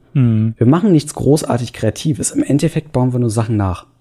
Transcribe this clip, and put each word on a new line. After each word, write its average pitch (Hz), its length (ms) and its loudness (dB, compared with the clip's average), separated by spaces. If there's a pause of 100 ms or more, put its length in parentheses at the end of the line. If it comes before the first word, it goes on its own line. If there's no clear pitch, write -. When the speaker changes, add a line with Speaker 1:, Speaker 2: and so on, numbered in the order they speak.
(140)
Speaker 1:
Mhm. 113 420 2
Speaker 2:
Wir 113 120 2
machen 180 240 4
nichts - 240 0
großartig 120 580 0
Kreatives. - 560 -4
Im - 140 -2
Endeffekt 156 480 -2
bauen 127 200 0
wir 123 80 -2
nur 120 120 0
Sachen 110 260 -2
nach. 95 300 -4 (140)